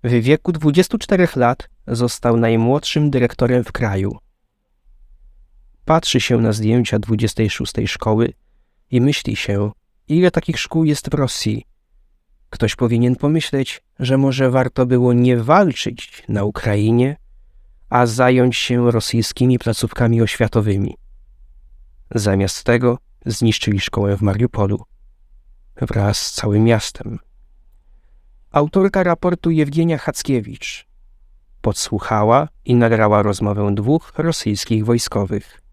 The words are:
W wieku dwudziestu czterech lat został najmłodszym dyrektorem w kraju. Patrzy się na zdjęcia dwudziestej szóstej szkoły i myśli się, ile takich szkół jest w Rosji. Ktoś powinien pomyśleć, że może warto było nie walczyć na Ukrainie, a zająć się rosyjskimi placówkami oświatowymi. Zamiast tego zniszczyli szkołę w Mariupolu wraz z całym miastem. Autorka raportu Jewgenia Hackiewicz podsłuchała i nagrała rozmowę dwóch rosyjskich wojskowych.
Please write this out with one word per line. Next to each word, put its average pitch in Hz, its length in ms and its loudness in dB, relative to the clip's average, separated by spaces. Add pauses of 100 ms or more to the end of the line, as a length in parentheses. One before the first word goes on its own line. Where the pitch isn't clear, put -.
W 120 60 0
wieku 123 420 2
dwudziestu 156 460 0
czterech 180 380 0
lat 123 340 0 (180)
został 120 500 0
najmłodszym 120 760 2
dyrektorem 123 520 0
w - 80 -10
kraju. 101 460 -4 (1700)
Patrzy - 360 0
się 117 160 0
na 113 160 0
zdjęcia 110 460 0
dwudziestej 107 500 -2
szóstej - 380 -6
szkoły 110 460 -2 (580)
i 123 100 2
myśli 123 340 0
się, 101 360 -2 (360)
ile 170 240 4
takich - 280 -4
szkół 160 240 -2
jest 147 260 -2
w - 40 -2
Rosji. 120 520 -4 (840)
Ktoś - 260 -2
powinien 120 400 2
pomyśleć, 143 680 -2 (160)
że 131 180 0
może 135 320 2
warto 131 360 0
było 123 280 2
nie 123 240 4
walczyć 147 920 0
na 104 160 -2
Ukrainie, 110 720 0 (720)
a 123 160 4
zająć 127 500 2
się 120 360 0
rosyjskimi 117 680 0
placówkami 117 600 0
oświatowymi. 107 760 0 (1160)
Zamiast 98 480 0
tego 120 340 2 (280)
zniszczyli 110 540 0
szkołę 101 380 -2
w 98 40 -4
Mariupolu 101 640 -2 (920)
wraz - 420 -2
z - 160 -8
całym 107 300 0
miastem. 110 560 -2 (1300)
Autorka 190 520 0
raportu 175 480 -2
Jewgenia 156 460 0
Hackiewicz - 880 -6 (760)
podsłuchała 113 840 0 (180)
i 123 100 2
nagrała 110 460 4
rozmowę 101 540 -2
dwóch 123 420 -2
rosyjskich 110 680 -2
wojskowych. 110 760 -2 (120)